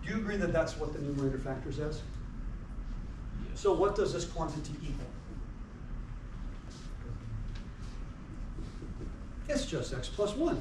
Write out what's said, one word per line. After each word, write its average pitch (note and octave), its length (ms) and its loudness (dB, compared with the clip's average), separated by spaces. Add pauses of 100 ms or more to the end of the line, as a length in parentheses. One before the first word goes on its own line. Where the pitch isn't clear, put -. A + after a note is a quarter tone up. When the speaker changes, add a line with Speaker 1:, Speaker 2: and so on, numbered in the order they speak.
Speaker 1:
Do F3 60 -2
you G#3+ 60 2
agree G#3 200 2
that E3+ 160 4
that's D#3+ 240 6
what D3+ 160 0
the D3 80 -2
numerator C#3 380 4
factors C3+ 420 -2
as? D3+ 200 0 (1500)
Speaker 2:
Yes. - 120 -2
Speaker 1:
So G3 120 8
what G3 240 6
does G3 160 6
this E3+ 120 2
quantity D3+ 480 -2 (100)
equal? C#3+ 240 -2 (4000)
It's C#4+ 180 4
just B2 260 0
x B2+ 160 -2
plus G#3 260 4
one. D#4+ 260 6